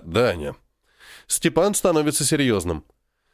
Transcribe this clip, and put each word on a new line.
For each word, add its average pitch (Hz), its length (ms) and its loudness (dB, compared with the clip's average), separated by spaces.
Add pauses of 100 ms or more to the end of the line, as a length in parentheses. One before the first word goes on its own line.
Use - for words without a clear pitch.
Даня». 85 520 -2 (680)
Степан 175 480 0
становится 156 500 0
серьезным. 104 640 0 (480)